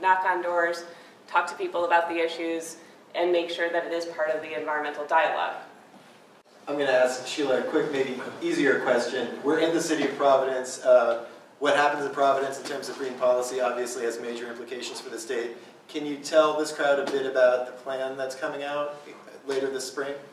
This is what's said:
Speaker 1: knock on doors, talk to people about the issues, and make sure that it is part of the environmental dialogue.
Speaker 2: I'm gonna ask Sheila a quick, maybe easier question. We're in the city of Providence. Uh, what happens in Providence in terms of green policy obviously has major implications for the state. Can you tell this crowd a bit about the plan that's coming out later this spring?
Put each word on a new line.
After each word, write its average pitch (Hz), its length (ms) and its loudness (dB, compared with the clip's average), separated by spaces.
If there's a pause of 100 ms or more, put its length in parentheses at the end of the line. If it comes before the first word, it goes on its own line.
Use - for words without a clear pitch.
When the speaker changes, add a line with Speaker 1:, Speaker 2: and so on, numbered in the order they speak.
Speaker 1:
knock 185 240 4
on 180 160 2
doors, 170 420 0 (440)
talk 175 180 0
to - 80 -8
people 175 320 -2
about 170 240 2
the 170 60 -4
issues, 165 600 -4 (360)
and 175 180 2
make 170 200 0
sure 175 180 -2
that 170 160 -2
it 170 80 -6
is 170 120 -4
part 160 260 -2
of 156 100 -2
the 156 180 -8
environmental 147 460 -4
dialogue. - 520 0 (1120)
Speaker 2:
I'm 143 120 -2
gonna 143 100 2
ask 127 380 4
Sheila 135 320 0
a - 40 -2
quick, 147 280 0
maybe 127 280 -2 (220)
easier 143 380 2
question. 123 480 0 (160)
We're 151 160 2
in 165 160 2
the 160 60 2
city 143 240 0
of 135 120 -2
Providence. 131 640 2
Uh, 120 420 6 (340)
what 143 160 4
happens 147 300 2
in 135 80 -4
Providence 135 440 2
in - 80 -12
terms 139 220 -6
of - 100 -10
green 127 180 -6
policy 127 440 2
obviously 120 460 -2
has 113 160 -2
major 120 260 -8
implications 120 540 -10
for - 80 -14
the 113 100 -10
state. 117 380 -6 (320)
Can 147 160 -6
you 143 100 -4
tell 151 420 4
this 151 140 -2
crowd 143 280 2
a 139 120 -2
bit 135 140 0
about 127 400 4
the - 80 -10
plan 131 420 -6
that's 131 180 -6
coming 143 300 -6
out 147 320 -4 (500)
later 135 240 -2
this 131 160 -6
spring? 139 280 -6 (200)